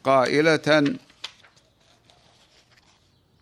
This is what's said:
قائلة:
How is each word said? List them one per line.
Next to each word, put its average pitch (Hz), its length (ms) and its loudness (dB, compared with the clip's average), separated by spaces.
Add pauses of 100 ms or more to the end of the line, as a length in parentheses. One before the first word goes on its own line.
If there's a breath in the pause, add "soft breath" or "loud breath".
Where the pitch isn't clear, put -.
قائلة: 147 920 0 (2500)